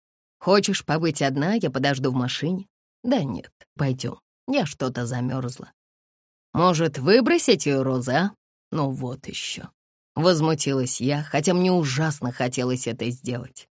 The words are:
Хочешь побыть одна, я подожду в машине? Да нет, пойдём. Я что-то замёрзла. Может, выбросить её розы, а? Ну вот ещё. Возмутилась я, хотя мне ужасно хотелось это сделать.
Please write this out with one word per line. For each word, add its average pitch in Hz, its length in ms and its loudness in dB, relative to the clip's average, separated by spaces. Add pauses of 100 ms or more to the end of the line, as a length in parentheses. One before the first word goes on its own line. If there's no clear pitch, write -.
(400)
Хочешь 196 440 2
побыть 160 360 0
одна, 147 340 0
я 190 160 0
подожду 135 420 0
в - 20 -2
машине? 147 520 -4 (380)
Да 247 180 0
нет, 117 300 -8 (220)
пойдём. 131 460 -4 (300)
Я 262 140 2
что-то 127 400 -4
замёрзла. 127 680 -6 (840)
Может, 165 440 2
выбросить 226 680 4
её 139 160 2
розы, 127 300 0
а? 180 220 2 (380)
Ну 143 180 -2
вот 131 380 -8
ещё. - 400 -10 (480)
Возмутилась 151 840 2
я, 143 200 0
хотя 151 300 2
мне 180 180 4
ужасно 147 600 0
хотелось 127 540 -2
это 117 240 -4
сделать. 123 640 -10